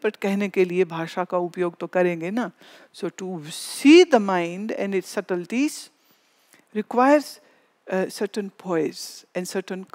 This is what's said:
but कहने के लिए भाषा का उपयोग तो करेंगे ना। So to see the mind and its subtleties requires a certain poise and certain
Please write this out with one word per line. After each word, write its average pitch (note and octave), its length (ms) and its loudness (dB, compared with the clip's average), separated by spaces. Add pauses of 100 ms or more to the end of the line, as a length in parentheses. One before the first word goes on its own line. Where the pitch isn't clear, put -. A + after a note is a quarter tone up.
but G#3+ 160 -2
कहने G3+ 320 -2
के F#3 160 2
लिए F3+ 200 0
भाषा E3 380 -6
का F3+ 140 -4
उपयोग F3 400 -4
तो F3 100 -10
करेंगे F3 440 0
ना। A3+ 200 -4 (440)
So - 160 -8
to F#3 340 -10
see D4+ 600 6
the C#4+ 140 4
mind F#3+ 600 -4
and G3 220 -2
its - 160 -10
subtleties G#3+ 720 -4 (880)
requires C4 600 2 (540)
a F#3+ 160 0
certain G3+ 400 -6
poise - 760 -6 (120)
and F3+ 180 -8
certain F#3+ 400 -8